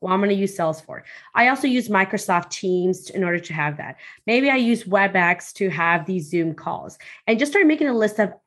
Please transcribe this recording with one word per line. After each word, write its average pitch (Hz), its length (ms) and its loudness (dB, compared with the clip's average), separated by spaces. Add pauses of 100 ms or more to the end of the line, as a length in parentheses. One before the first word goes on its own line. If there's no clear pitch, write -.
Well, 180 120 -4
I'm 190 60 2
gonna 202 140 2
use 196 240 -2
Salesforce. 160 460 -6 (340)
I 233 100 6
also 277 220 2
use 247 200 0
Microsoft 190 640 0
Teams 180 540 -2
to, - 100 -16
in 190 80 -2
order 175 160 0
to 170 160 -12
have 151 220 -4
that. - 220 -14 (280)
Maybe 262 240 2
I 269 60 2
use 233 260 2
WebEx 185 720 0
to 190 160 -2
have 165 360 0
these 180 220 -4
Zoom 165 240 0
calls. - 460 -10 (300)
And 226 100 2
just 285 140 0
start 392 160 6
making 302 180 2
a 254 80 0
list 214 240 0
of 202 140 0 (140)